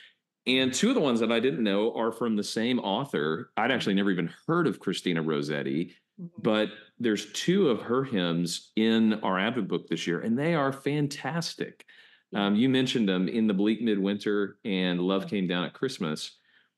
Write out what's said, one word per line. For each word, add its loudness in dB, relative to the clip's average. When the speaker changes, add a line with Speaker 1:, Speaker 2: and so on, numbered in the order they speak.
Speaker 1:
And 2
two 2
of 2
the 2
ones 2
that 2
I 2
didn't 0
know 2
are 0
from -2
the 0
same 0
author. -2
I'd 0
actually 0
never 2
even -2
heard 2
of 0
Christina -2
Rossetti, -2
Speaker 2:
Mm-hmm. -12
Speaker 1:
but 2
there's 0
two 2
of 2
her 0
hymns -2
in 4
our 2
Advent -2
book -4
this -4
year, -2
and 0
they 0
are 0
fantastic. -4
Speaker 2:
Yeah. 0
Speaker 1:
Um, 2
you 4
mentioned 2
them, 2
In 0
the 2
Bleak 2
Midwinter 0
and 0
Love 0
Speaker 2:
Yeah. -10
Speaker 1:
Came -2
Down 0
at -8
Christmas. -6